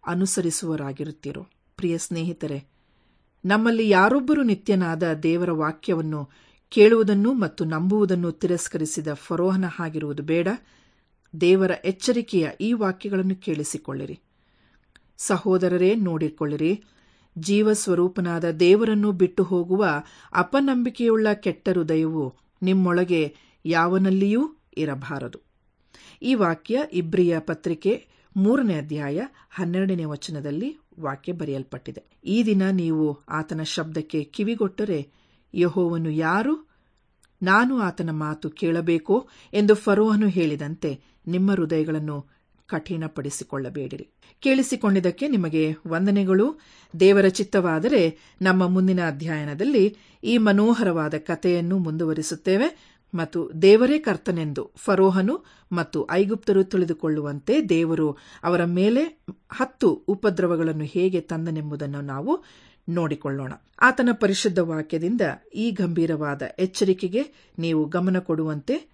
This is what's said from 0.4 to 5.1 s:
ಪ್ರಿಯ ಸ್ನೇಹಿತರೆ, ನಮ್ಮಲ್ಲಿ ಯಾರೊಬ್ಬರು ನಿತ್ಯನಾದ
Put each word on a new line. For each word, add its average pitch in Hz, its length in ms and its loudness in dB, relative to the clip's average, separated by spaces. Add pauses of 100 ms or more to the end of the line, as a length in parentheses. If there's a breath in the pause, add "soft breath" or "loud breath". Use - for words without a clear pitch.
ಪ್ರಿಯ 170 220 -2
ಸ್ನೇಹಿತರೆ, 160 640 -6 (800)
ನಮ್ಮಲ್ಲಿ 220 440 2
ಯಾರೊಬ್ಬರು 254 540 4
ನಿತ್ಯನಾದ 180 720 0